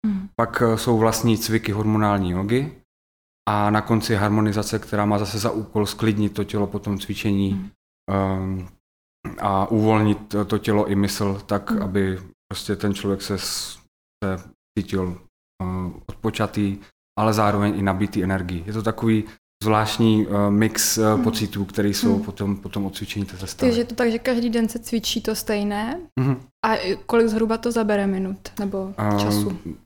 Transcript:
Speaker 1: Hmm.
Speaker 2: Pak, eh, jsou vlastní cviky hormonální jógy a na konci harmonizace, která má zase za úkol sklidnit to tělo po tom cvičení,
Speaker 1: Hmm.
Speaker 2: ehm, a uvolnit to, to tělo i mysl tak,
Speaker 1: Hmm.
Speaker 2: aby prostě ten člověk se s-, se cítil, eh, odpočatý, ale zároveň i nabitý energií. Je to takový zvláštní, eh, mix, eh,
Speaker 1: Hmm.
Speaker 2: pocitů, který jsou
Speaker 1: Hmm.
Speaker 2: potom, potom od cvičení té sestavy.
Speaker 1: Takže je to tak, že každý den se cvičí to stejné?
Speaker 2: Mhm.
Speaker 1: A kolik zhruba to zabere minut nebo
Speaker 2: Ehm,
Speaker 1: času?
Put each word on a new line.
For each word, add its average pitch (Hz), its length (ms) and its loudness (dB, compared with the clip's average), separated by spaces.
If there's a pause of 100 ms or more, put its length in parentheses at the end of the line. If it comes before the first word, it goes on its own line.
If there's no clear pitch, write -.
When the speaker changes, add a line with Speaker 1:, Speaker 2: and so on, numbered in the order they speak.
Speaker 1:
Hmm. 196 200 -2 (120)
Speaker 2:
Pak, 117 260 0
eh, 110 120 4
jsou 117 200 2
vlastní 110 400 4
cviky 110 340 0
hormonální 104 600 2
jógy 113 400 0 (800)
a 104 200 4
na 107 120 4
konci 113 340 2
harmonizace, 107 640 2
která 104 260 0
má 104 120 2
zase 104 220 -2
za 107 120 0
úkol 104 340 -2
sklidnit 107 480 0
to 104 100 -2
tělo 101 240 -2
po 101 120 -6
tom 101 200 -4
cvičení, 98 520 -2
Speaker 1:
Hmm. 98 180 -4 (420)
Speaker 2:
ehm, 95 560 -2 (720)
a 98 320 0
uvolnit 107 460 4 (100)
to, 104 180 0
to 107 120 0
tělo 104 300 2
i 98 80 0
mysl 98 500 0
tak, 104 260 -2
Speaker 1:
Hmm. 220 120 0
Speaker 2:
aby 95 360 0 (320)
prostě 101 240 -4
ten 101 180 0
člověk 98 280 -2
se 101 160 -4
s-, - 400 -8 (460)
se 95 200 -4 (360)
cítil, 92 380 -2 (460)
eh, - 20 -4 (440)
odpočatý, 104 680 -2 (420)
ale 110 140 4
zároveň 104 460 2
i - 20 0
nabitý 98 420 0
energií. 90 440 -2
Je 104 60 -8
to 110 100 -4
takový 110 400 2 (400)
zvláštní, 107 680 4
eh, 101 220 2
mix, 107 460 2
eh, 107 160 4
Speaker 1:
Hmm. 113 100 2
Speaker 2:
pocitů, 107 420 -2
který 101 280 0
jsou 101 220 2
Speaker 1:
Hmm. 101 80 -2
Speaker 2:
potom, 98 340 -4
potom 98 280 -6
od 95 100 -6
cvičení 101 300 -6
té 92 120 -14
sestavy. 98 320 0
Speaker 1:
Takže 233 120 2
je 233 40 0
to 240 100 -10
tak, 233 160 2
že 233 80 -2
každý 240 300 0
den 226 200 2
se 233 100 -8
cvičí 226 420 -4
to 220 140 -2
stejné? 208 640 -2 (200)
Speaker 2:
Mhm. 127 220 2 (240)
Speaker 1:
A 220 120 2 (280)
kolik 233 220 4
zhruba 220 300 0
to 240 140 -2
zabere 208 360 2
minut 190 420 -4 (100)
nebo 196 380 -6
Speaker 2:
Ehm, 104 220 2
Speaker 1:
času? 104 380 0 (280)